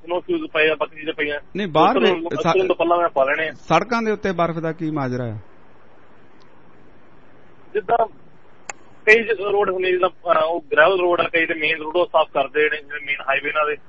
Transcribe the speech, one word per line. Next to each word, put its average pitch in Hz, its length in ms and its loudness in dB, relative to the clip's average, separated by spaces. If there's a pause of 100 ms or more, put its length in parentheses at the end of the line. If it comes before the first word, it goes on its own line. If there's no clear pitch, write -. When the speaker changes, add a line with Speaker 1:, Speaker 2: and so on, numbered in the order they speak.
Speaker 1:
ਸਨੋ 175 180 -4
ਸ਼ੂਜ਼ 165 320 -6
ਪਏ 156 180 2
ਆ, 156 60 2
ਬਾਕੀ 147 200 -6
ਚੀਜ਼ਾਂ 156 180 -8
ਪਈਆਂ। 147 260 -4 (160)
Speaker 2:
ਨਹੀਂ, 202 120 -4
ਬਾਹਰ 170 300 4
Speaker 1:
ਉਸ 226 120 4
ਤੋਂ, 175 80 0
Speaker 2:
ਵੀ 170 440 0
Speaker 1:
ਉਸ 185 60 0
ਤੋਂ 180 80 2
ਪਹਿਲਾਂ 170 220 2
ਮੈਂ 170 120 2
ਪਾ 135 140 2
ਲੈਣੇ 156 260 0
ਆ। - 20 -10
Speaker 2:
ਸੜਕਾਂ 196 500 0
ਦੇ 220 100 -2
ਉੱਤੇ 202 200 -2
ਬਰਫ਼ 170 280 -2
ਦਾ 160 120 -4
ਕੀ 160 200 -6
ਮਾਜਰਾ 127 340 -4
ਹੈ? 107 180 -8 (2250)
Speaker 1:
ਜਿੱਦਾਂ 220 340 0 (1000)
ਕਈ 220 180 6
ਜ-, 202 280 -4
ਰੋਡ 202 180 2
ਹੁੰਦੇ 185 220 -2
ਜਿੱਦਾਂ, 185 180 2
ਅਹ, 160 360 0
ਉਹ 165 160 -2 (100)
ਗ੍ਰੈਵਲ 165 280 4
ਰੋਡ 175 220 0
ਆ, 165 120 0
ਕਈ 165 120 2
ਤੇ 165 80 -4
ਮੇਨ 160 240 -2
ਰੋਡ 156 180 -8
ਉਹ 175 100 2
ਸਾਫ਼ 160 240 2
ਕਰਦੇ 147 400 0
ਨੇ, 151 80 -4
ਜਿਵੇਂ 147 280 -14
ਮੇਨ 143 100 -4 (140)
ਹਾਈਵੇ 139 260 -2
ਨਾਲ 151 120 0
ਦੇ 147 100 -4 (120)